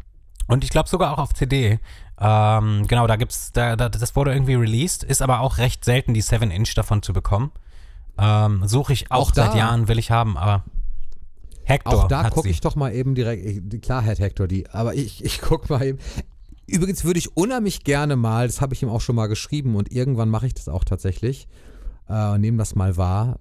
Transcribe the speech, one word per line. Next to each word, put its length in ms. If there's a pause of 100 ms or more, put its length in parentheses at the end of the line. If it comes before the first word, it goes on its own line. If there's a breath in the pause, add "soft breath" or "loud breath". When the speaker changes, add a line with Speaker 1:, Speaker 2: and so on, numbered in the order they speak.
(460)
Speaker 1:
und 160
ich 80
glaub 180
sogar 260
auch 40
auf 140
C 140
D. 320 (420 loud breath)
Ähm, 680
genau, 200
da 100
gibt's, 360
da, 240
da, 120
das 260
wurde 200
irgendwie 220
released, 480
ist 180
aber 180
auch 160
recht 300
selten, 260
die 80
seven 300
Inch 240
davon 280
zu 120
bekommen. 360 (680 soft breath)
Ähm, 480
suche 260
ich 180
auch 200
Speaker 2:
Auch 40
Speaker 1:
seit 200
Speaker 2:
da. 20
Speaker 1:
Jahren, 320
will 100
ich 120
haben, 260
aber 280 (1000)
Hector 400
Speaker 2:
Auch 40
da 160
Speaker 1:
hat 100
Speaker 2:
guck 100
Speaker 1:
sie. 60
Speaker 2:
ich 100
doch 160
mal 180
eben 200
direkt, 300
ich, 360
klar 240
hat 140
Hector 280
die, 220
aber 260
ich, 300
ich 160
guck 300
mal 120
eben. 160 (680 loud breath)
Übrigens 360
würde 160
ich 160
unheimlich 480
gerne 320
mal, 320
das 120
habe 140
ich 80
ihm 60
auch 120
schon 140
mal 140
geschrieben 480
und 160
irgendwann 360
mache 200
ich 60
das 140
auch 140
tatsächlich, 640 (600 loud breath)
äh, 240
und 80
nehme 180
das 160
mal 220
wahr, 440